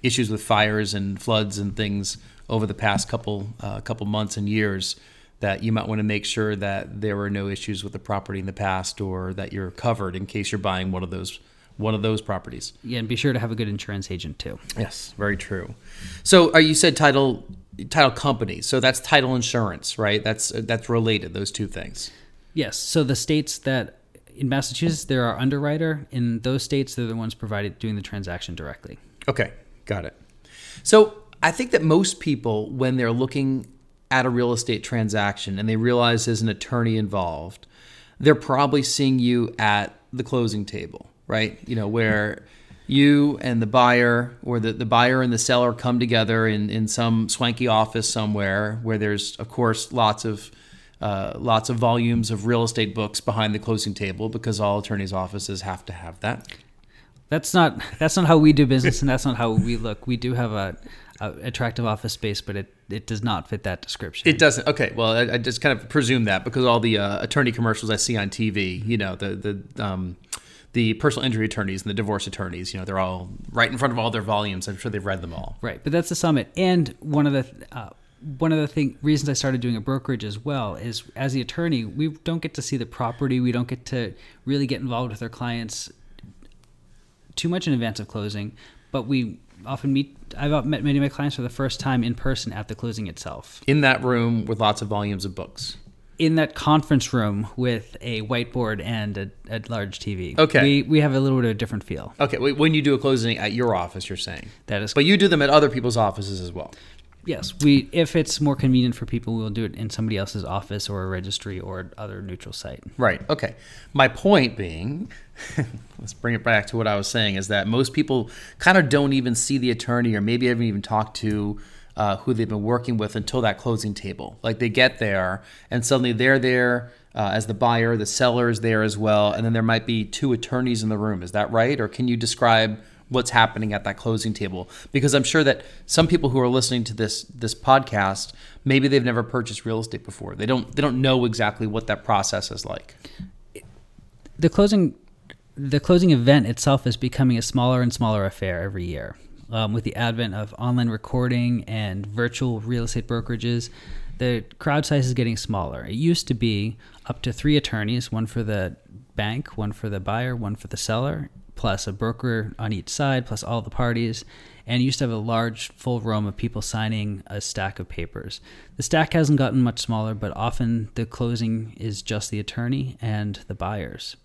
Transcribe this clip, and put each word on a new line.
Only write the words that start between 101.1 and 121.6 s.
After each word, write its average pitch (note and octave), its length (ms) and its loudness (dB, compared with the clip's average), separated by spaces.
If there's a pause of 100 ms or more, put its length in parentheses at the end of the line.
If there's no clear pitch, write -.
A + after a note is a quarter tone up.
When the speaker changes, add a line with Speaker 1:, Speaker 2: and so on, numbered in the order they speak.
Speaker 2:
a C3+ 60 4
little C3+ 160 4
bit B2 80 2
of A2+ 60 2
a G#2+ 60 -2
different A#2 280 -4
feel. - 340 -10
Speaker 1:
Okay. C#3+ 200 0
Wait, C3+ 180 2
when D#3 160 4
you D3+ 80 4
do C#3 120 4
a C3 40 4
closing A#2 400 2
at G#2 160 -2
your A#2 200 2
office, F2+ 360 -4
you're F#2 80 -6
saying? - 320 -10 (160)
Speaker 2:
That G#2 160 -2
is G#2+ 120 -6
Speaker 1:
But C#3+ 120 4
you G3 100 8
do F#3+ 140 6
them D#3+ 120 4
at C#3+ 80 4
other D3 200 8
people's A#2+ 260 0
offices G2 460 0
as F2 100 -8
well? - 220 -10 (520)
Speaker 2:
Yes. - 360 -6
We, C#3+ 300 6
if E3 240 0
it's D3+ 260 0
more C#3+ 140 2
convenient B2+ 400 4
for - 100 -8
people, A2+ 300 -4
we'll A2 140 -4
do A2 160 -2
it - 100 -8
in G#2+ 140 -6
somebody A2 280 -2
else's G2 260 -4
office G2 460 -6
or G2 140 -4
a F#2+ 40 -4
registry F#2+ 520 -6
or F#2 380 -10
other G2+ 240 -12
neutral F#2 320 -12
site. - 300 -12 (140)
Speaker 1:
Right. A2 320 2
Okay. - 260 -2 (380)
My C3+ 140 6
point D#3+ 500 4
being, G2+ 540 -6 (440)
<laughs> - 440 -6
let's A2+ 140 -12
bring A#2+ 200 -4
it A2 100 -4
back G#2+ 240 2
to A#2 100 -4
what A2 100 0
I G#2 80 2
was G2+ 120 -2
saying, G#2+ 280 0
is F#2+ 140 -4
that G2+ 180 2
most B2 260 2
people C3 360 0 (280)
kind F#3 200 6
of D3+ 120 4
don't C#3+ 240 4
even B2 220 2
see C#3 220 -2
the B2 120 0
attorney, A#2+ 460 0
or G2+ 60 0
maybe A#2+ 260 2
haven't A#2+ 160 2
even G#2 180 0
talked G#2+ 360 -2
to, G#2 420 -2 (380)